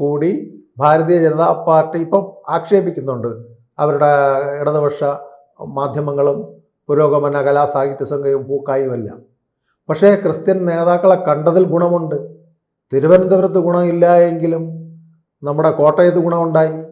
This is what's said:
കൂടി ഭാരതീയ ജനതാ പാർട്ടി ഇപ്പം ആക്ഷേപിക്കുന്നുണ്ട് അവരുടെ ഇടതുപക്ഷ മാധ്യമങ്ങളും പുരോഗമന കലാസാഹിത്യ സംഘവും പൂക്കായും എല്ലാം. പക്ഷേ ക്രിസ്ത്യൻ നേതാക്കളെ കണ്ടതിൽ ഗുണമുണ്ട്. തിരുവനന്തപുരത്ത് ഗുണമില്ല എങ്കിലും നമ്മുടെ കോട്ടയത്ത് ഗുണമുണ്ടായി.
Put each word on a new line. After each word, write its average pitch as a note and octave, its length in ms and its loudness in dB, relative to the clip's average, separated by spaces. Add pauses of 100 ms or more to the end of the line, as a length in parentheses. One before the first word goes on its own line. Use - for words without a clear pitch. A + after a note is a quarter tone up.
കൂടി D3 300 -2 (500)
ഭാരതീയ D#3+ 440 4
ജനതാ D#3 220 2 (200)
പാർട്ടി D#3 380 2
ഇപ്പം G3 180 0 (320)
ആക്ഷേപിക്കുന്നുണ്ട് D#3 760 -2 (520)
അവരുടെ D3 300 2 (480)
ഇടതുപക്ഷ D3 420 -2 (760)
മാധ്യമങ്ങളും C#3+ 600 -2 (500)
പുരോഗമന C#3+ 580 0
കലാസാഹിത്യ C#3 680 0
സംഘവും C#3 360 -2
പൂക്കായും C3+ 500 -4
എല്ലാം. G#2+ 220 -12 (680)
പക്ഷേ E3 200 2 (140)
ക്രിസ്ത്യൻ E3 340 -2 (120)
നേതാക്കളെ F3 480 2 (100)
കണ്ടതിൽ D#3 360 2 (100)
ഗുണമുണ്ട്. E3+ 420 -2 (760)
തിരുവനന്തപുരത്ത് F#3 760 4
ഗുണമില്ല F3 380 0 (240)
എങ്കിലും E3 340 -2 (840)
നമ്മുടെ D3+ 320 0
കോട്ടയത്ത് D#3 460 4
ഗുണമുണ്ടായി. E3 500 0 (160)